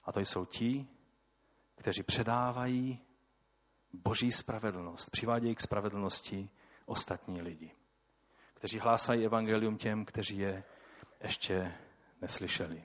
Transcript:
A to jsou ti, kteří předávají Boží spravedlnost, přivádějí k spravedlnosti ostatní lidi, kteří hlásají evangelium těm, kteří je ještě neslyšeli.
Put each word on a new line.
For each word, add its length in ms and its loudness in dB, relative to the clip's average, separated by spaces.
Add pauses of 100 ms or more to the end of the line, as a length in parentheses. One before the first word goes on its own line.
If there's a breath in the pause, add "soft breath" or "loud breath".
A 80 -6
to 80 0
jsou 240 0
ti, 420 -2 (880 soft breath)
kteří 280 -2
předávají 960 2 (920)
Boží 380 2
spravedlnost, 800 0
přivádějí 440 2
k 60 -6
spravedlnosti 880 -2 (380 loud breath)
ostatní 560 -2
lidi, 280 -10 (840 soft breath)
kteří 240 -6
hlásají 460 4
evangelium 520 2
těm, 280 -2
kteří 340 -4
je 260 -2 (580 loud breath)
ještě 520 -2 (480 loud breath)
neslyšeli. 640 -2